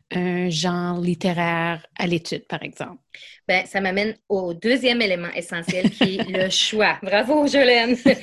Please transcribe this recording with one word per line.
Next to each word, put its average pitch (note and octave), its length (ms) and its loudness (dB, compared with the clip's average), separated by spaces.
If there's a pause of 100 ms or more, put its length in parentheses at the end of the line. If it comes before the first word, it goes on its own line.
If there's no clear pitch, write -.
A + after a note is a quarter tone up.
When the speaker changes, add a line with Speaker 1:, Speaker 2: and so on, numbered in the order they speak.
Speaker 1:
un F3+ 400 -2
genre F3 500 -2
littéraire E3+ 840 -2 (140)
à D3+ 80 -2
l'étude, E3+ 400 -4
par - 160 -8
exemple ? - 340 -12 (500)
Speaker 2:
Ben, F#3 200 2
ça G3+ 120 -2
m'amène G3+ 360 -2 (140)
au F#3 260 -2
deuxième A#3+ 480 2
élément F3 320 -2
essentiel F3+ 560 -2
qui G3 260 0
est A3+ 100 -4
le F#3 220 0
Speaker 1:
<laughs> - 0 -
Speaker 2:
choix. F#3+ 540 2
Bravo, A3 420 2
Jolene ! B3 520 4 (260)